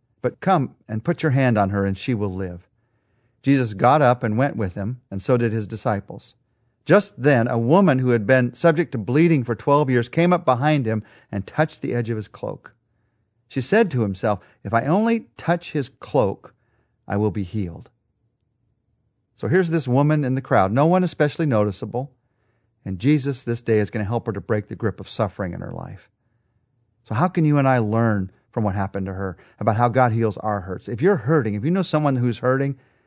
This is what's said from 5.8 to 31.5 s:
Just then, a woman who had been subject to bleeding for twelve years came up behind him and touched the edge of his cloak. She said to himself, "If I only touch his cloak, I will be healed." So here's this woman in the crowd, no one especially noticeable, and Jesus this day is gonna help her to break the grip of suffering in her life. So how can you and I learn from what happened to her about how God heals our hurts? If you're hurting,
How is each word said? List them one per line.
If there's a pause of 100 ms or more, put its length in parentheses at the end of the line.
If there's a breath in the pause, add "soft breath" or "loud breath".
Just
then,
a
woman
who
had
been
subject
to
bleeding
for
twelve
years
came
up
behind
him (260 soft breath)
and
touched
the
edge
of
his
cloak. (760)
She
said
to
himself, (220 soft breath)
"If
I
only (100)
touch
his
cloak, (520)
I
will
be
healed." (1400)
So
here's
this
woman
in
the
crowd,
no
one
especially
noticeable, (720)
and
Jesus
this
day
is
gonna
help
her
to
break
the
grip
of
suffering
in
her
life. (960)
So
how
can
you
and
I
learn (180)
from
what
happened
to
her (240 soft breath)
about
how
God
heals
our
hurts?
If
you're
hurting,